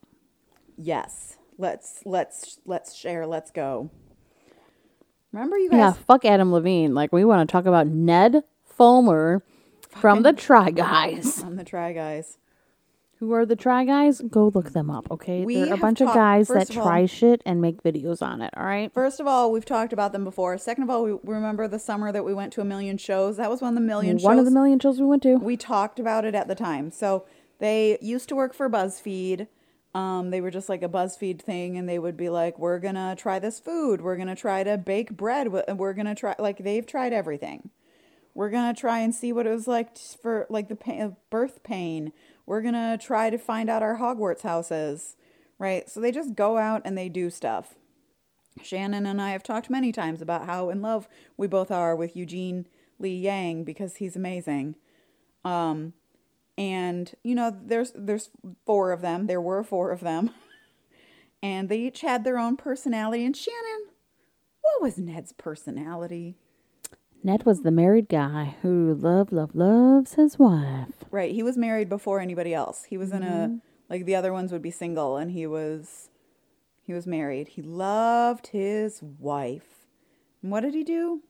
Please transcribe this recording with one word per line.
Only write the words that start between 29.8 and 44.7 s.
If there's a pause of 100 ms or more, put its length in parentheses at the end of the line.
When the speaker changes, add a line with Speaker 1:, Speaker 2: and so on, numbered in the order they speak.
Speaker 1:
Um,
they
were
just,
like,
a
BuzzFeed
thing,
and
they
would
be
like,
"We're
gonna
try
this
food.
We're
gonna
try
to
bake
bread.
Wi-,
we're
gonna
try,"
like,
they've
tried
everything. (640)
"We're
gonna
try
and
see
what
it
was
like
t-,
for,
like,
the
pa-, (180)
birth
pain. (320)
We're
gonna
try
to
find
out
our
Hogwarts
houses," (420)